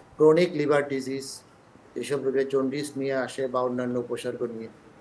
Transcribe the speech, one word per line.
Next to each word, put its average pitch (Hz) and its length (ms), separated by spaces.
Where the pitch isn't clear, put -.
ক্রনিক 156 360
লিভার 143 340
ডিজিজ, 135 540
এসব 131 300
রোগে 131 200
জন্ডিস 135 520
নিয়ে 135 160
আসে 131 340
বা 127 140
অন্যান্য 123 380
উপসর্গ 120 440
নিয়ে, 113 260